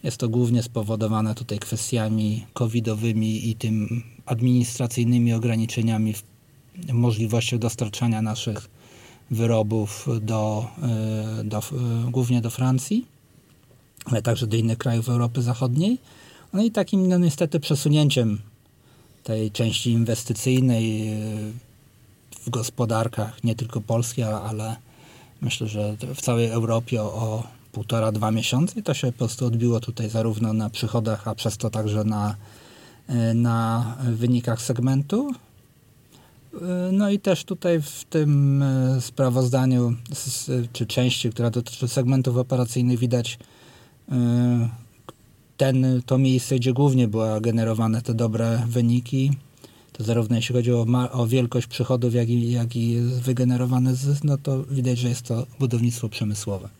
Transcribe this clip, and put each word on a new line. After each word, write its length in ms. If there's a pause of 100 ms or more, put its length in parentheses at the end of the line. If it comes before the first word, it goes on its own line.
jest 120
to 100
głównie 340
spowodowane 720
tutaj 240
kwestiami 960
covidowymi 960
i 60
tym 480 (240)
administracyjnymi 1040
ograniczeniami 840
w 80 (720)
możliwościach 680
dostarczania 640
naszych 460 (600)
wyrobów 800 (140)
do, 440 (760)
e, 40
do, 140
e, 520
głównie 300
do 100
Francji, 560 (960)
ale 180
także 240
do 100
innych 220
krajów 300
Europy 340
Zachodniej. 560 (540)
No 100
i 80
takim, 380
no, 100
niestety 420
przesunięciem 760 (840)
tej 260
części 400
inwestycyjnej, 1160
e, 80 (1300)
w 60
gospodarkach, 960
nie 100
tylko 260
polskiej, 440
a-, 180
ale 340 (640)
myślę, 280
że 280 (180)
w 60
całej 280
Europie 540
o, 120
o 420 (200)
półtora, 360
dwa 180
miesiące 500
i 20
to 120
się 180
po 60
prostu 280
odbiło 340
tutaj 280
zarówno 440
na 180
przychodach, 580
a 60
przez 220
to 140
także 340
na, 320 (720)
e, 260
na 720
wynikach 580
segmentu. 720 (1200)
E, 380
no 180
i 80
też 260
tutaj 380
w 220
tym, 580
e, 380
sprawozdaniu 920 (180)
z, 140
z, 460
czy 140
części, 440
która 200
dotyczy 380
segmentów 480
operacyjnych, 600
widać, 400 (720)
e, 560 (880)
ten, 500
to 120
miejsce, 380
gdzie 160
głównie 360
były 320
generowane 640
te 120
dobre 520
wyniki. 680 (600)
To 120
zarówno 320
jeśli 180
chodzi 180
o 120
ma-, 280
o 140
wielkość 400
przychodów, 480
jak 140
i, 220
jak 260
i 240
wygenerowane 920
zysk, 300
no 140
to 260
widać, 340
że 100
jest 140
to 240 (120)
budownictwo 500
przemysłowe. 600 (120)